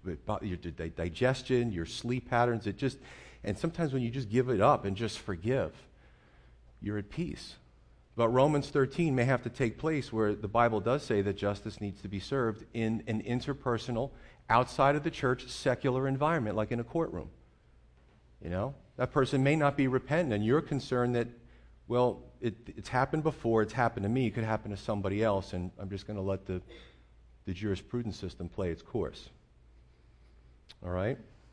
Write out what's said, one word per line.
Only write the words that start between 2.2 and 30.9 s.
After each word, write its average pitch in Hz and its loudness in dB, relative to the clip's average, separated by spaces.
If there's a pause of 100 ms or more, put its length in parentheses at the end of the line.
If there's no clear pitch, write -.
patterns, 120 2
it 98 -2
just, 135 -2 (460)
and 104 -2
sometimes 165 -2
when 131 0
you 117 0
just 123 -6
give 123 2
it 104 2
up 127 6
and 98 -2
just 107 -4
forgive, 98 -2 (1080)
you're 104 -4
at 101 -6
peace. - -8 (640)
But 117 4
Romans 139 4
thirteen 143 2
may 120 4
have 127 4
to - -6
take 117 0
place 156 -2
where 107 2
the 104 -6
Bible 113 4
does 123 0
say 104 2
that 98 0
justice 101 -4
needs 101 -6
to 104 -8
be 98 -6
served 117 -2
in 113 0
an 110 -2
interpersonal, 123 -2 (380)
outside 135 6
of 147 -2
the 160 -2
church, - 0
secular 131 0
environment, 135 2
like 107 0
in 120 0
a 113 -4
courtroom. - -4 (1120)
You 85 -8
know, 107 -4 (220)
that 123 -2
person 135 4
may 143 4
not 143 2
be 135 4
repentant, 135 0
and 104 2
you're 139 4
concerned 123 0
that, 117 0 (600)
"Well, 123 2 (180)
it, 117 -2 (120)
it's - -14
happened 135 0
before, 113 2
it's 107 -2
happened 117 0
to 101 0
me, 127 2
it 107 0
could 113 -2
happen 107 -2
to 101 -6
somebody 101 -2
else, 98 0
and 90 -4
I'm 98 -10
just 101 -8
gonna 104 -6
let 95 -2
the, 92 -4 (840)
the 95 -4
jurisprudence 101 -4
system 87 -8
play 92 -2
its 80 -6
course." - -6 (1600)
All 90 -6